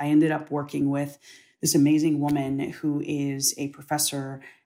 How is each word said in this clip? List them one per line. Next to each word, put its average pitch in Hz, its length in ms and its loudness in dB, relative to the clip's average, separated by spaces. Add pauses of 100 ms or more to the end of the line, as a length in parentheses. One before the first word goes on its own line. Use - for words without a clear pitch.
I 143 60 -2
ended 151 260 4
up 151 180 -6
working 143 400 -2
with 143 280 -4 (420)
this - 140 2
amazing 151 460 4
woman 139 500 -2
who 147 340 -4
is 143 540 -2
a 143 100 -4
professor 139 720 -6 (260)